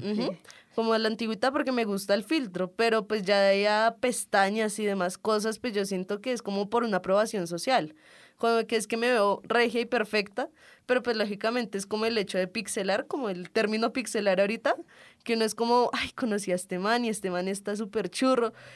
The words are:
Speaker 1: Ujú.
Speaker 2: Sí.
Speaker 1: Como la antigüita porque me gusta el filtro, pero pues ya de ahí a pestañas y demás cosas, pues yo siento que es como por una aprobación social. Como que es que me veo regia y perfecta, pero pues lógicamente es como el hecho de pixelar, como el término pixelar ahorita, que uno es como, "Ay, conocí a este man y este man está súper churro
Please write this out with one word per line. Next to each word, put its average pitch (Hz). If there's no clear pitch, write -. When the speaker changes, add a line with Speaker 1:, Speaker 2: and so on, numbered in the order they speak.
Speaker 1:
Ujú. -
Speaker 2:
Sí. 247
Speaker 1:
Como 226
la 220
antigüita 220
porque 269
me 240
gusta 196
el 208
filtro, 185
pero 226
pues 214
ya 202
de 196
ahí 196
a 220
pestañas 214
y 214
demás 185
cosas, 220
pues 247
yo 202
siento 196
que 254
es 233
como 202
por 233
una 208
aprobación 196
social. 170
Como 226
que 226
es 214
que 233
me 240
veo 202
regia 233
y 233
perfecta, 214
pero 247
pues 240
lógicamente 208
es 196
como 214
el 226
hecho 196
de 185
pixelar, 208
como 262
el 180
término 220
pixelar 208
ahorita, 226
que 233
uno 226
es 214
como, 233
"Ay, -
conocí 208
a 180
este 180
man 233
y -
este 202
man 180
está 196
súper 202
churro 254